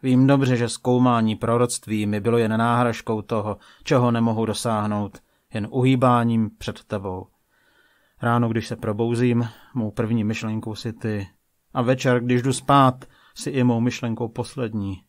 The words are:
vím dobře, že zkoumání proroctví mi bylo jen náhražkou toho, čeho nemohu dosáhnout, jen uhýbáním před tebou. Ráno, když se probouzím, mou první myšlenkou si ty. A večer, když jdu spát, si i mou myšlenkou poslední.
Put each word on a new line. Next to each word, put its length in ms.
vím 240
dobře, 300
že 120
zkoumání 680
proroctví 720
mi 140
bylo 180
jen 200
náhražkou 640
toho, 360
čeho 260
nemohu 360
dosáhnout, 720
jen 160
uhýbáním 880
před 260
tebou. 420
Ráno, 260
když 180
se 100
probouzím, 720
mou 160
první 340
myšlenkou 500
si 180
ty. 360
A 80
večer, 380
když 220
jdu 100
spát, 520
si 160
i 140
mou 160
myšlenkou 480
poslední. 800